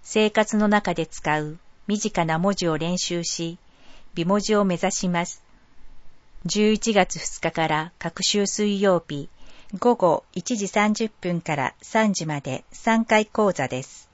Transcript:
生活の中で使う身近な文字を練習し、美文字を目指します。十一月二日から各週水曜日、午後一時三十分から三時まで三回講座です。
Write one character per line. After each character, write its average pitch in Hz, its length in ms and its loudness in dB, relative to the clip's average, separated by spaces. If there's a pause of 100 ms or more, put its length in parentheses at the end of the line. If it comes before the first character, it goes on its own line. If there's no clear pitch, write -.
生 214 300 2
活 214 240 2
の 208 140 4
中 202 240 2
で 165 120 -2
使 151 360 -2
う 151 160 -8 (300)
身 208 120 0
近 208 240 -2
な 160 160 0
文 196 160 2
字 175 140 -2
を 156 80 0
練 170 200 -2
習 170 280 -4
し、 165 320 -6 (560)
美 165 100 -2
文 190 160 2
字 208 160 0
を 208 80 4
目 185 120 2
指 180 180 0
し - 160 -2
ま 175 160 0
す。 - 180 -16 (1000)
十 208 260 2
一 214 220 0
月 185 260 2
二 - 220 -10
日 165 100 -2
か 160 160 0
ら 156 320 -2
各 170 240 -6
週 202 240 2
水 208 320 0
曜 190 260 4
日、 143 220 -8 (500)
午 247 180 4
後 175 360 2
一 185 240 -4
時 202 140 -4
三 214 240 2
十 220 160 -2
分 - 320 -4
か 151 160 -2
ら 131 240 -2
三 220 320 2
時 175 120 -4
ま 151 140 -4
で 135 320 -6
三 226 320 0
回 214 220 2
講 208 260 2
座 - 160 -2
で 127 160 -6
す。 - 300 -20